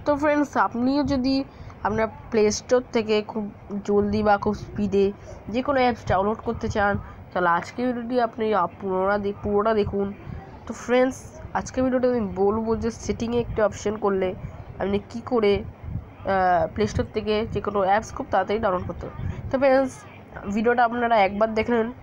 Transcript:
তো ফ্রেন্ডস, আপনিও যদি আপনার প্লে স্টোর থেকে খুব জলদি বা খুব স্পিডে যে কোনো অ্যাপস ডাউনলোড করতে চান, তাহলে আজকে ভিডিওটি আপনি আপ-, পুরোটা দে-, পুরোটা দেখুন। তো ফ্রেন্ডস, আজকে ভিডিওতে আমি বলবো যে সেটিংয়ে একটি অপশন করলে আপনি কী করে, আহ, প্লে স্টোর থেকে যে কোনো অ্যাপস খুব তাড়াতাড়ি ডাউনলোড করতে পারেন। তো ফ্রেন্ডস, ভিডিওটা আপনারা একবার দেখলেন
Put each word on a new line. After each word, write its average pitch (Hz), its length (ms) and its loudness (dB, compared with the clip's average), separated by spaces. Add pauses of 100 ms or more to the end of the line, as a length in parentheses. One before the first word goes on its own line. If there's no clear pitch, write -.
তো 294 80 2 (100)
ফ্রেন্ডস, 294 280 2 (160)
আপনিও 254 360 0 (100)
যদি 269 220 2 (520)
আপনার 220 200 2 (240)
প্লে 220 120 4 (160)
স্টোর 254 240 2 (140)
থেকে 214 200 2 (160)
খুব 220 120 -4 (440)
জলদি 208 400 2
বা 208 60 6 (100)
খুব 208 180 0
স্পিডে 196 440 0 (480)
যে 240 120 0
কোনো 277 180 2
অ্যাপস 247 260 0
ডাউনলোড 208 360 2
করতে 226 280 -4
চান, 202 180 2 (380)
তাহলে 175 280 2
আজকে - 300 -8
ভিডিওটি 240 280 -4 (100)
আপনি 226 180 -4 (200)
আপ-, 175 160 -6
পুরোটা 190 440 0
দে-, 202 180 -4
পুরোটা 208 380 2
দেখুন। 202 260 0 (600)
তো - 60 -10 (120)
ফ্রেন্ডস, 254 320 2 (420)
আজকে - 260 -6
ভিডিওতে 254 280 2
আমি 240 100 0 (200)
বলবো 220 280 2 (120)
যে 226 80 0 (140)
সেটিংয়ে 233 400 -2
একটি 226 240 -4
অপশন 208 260 -4 (100)
করলে 190 240 2 (520)
আপনি 202 180 0 (120)
কী 233 100 -10 (100)
করে, 220 220 4 (100)
আহ, - 1000 0 (120)
প্লে 208 160 0
স্টোর - 160 -2 (100)
থেকে 214 180 0 (200)
যে 202 120 0
কোনো 208 120 -2 (100)
অ্যাপস 208 280 2
খুব 269 160 -6
তাড়াতাড়ি 196 320 2
ডাউনলোড 190 240 0
করতে - 180 -10
পারেন। - 100 -12 (340)
তো - 100 0
ফ্রেন্ডস, 262 320 4 (600)
ভিডিওটা 240 340 4
আপনারা 233 280 2 (100)
একবার 202 220 2 (100)
দেখলেন 226 280 2 (160)